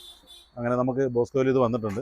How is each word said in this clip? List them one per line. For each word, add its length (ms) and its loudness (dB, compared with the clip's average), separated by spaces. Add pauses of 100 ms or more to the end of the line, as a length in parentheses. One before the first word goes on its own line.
(580)
അങ്ങനെ 240 -2
നമുക്ക് 220 0 (120)
ബോസ്കോയിൽ 380 0
ഇത് 120 4
വന്നിട്ടുണ്ട്. 360 -4